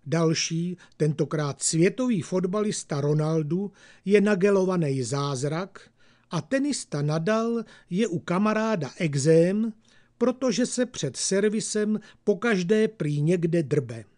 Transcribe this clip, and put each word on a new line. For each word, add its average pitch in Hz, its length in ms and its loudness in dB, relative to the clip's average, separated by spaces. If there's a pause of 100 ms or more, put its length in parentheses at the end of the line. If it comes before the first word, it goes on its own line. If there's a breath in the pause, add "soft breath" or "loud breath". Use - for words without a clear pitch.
Další, 165 680 0 (200 loud breath)
tentokrát 151 640 -2
světový 202 600 2
fotbalista 185 760 -4
Ronaldo, 156 720 0 (340 loud breath)
je 202 160 6
nagelovaný 185 840 2
zázrak 143 880 -4 (400 soft breath)
a 170 100 -2
tenista 269 640 -2
Nadal 220 640 0 (260 loud breath)
je 196 180 0
u 160 100 -4
kamaráda 214 800 0
exém, 165 760 2 (460 soft breath)
protože 247 480 0
se 247 200 -2
před 147 300 -8
servisem 214 840 0 (240 loud breath)
pokaždé 208 640 2
prý 147 340 -2
někde 170 400 2
drbe. 120 420 -2 (140)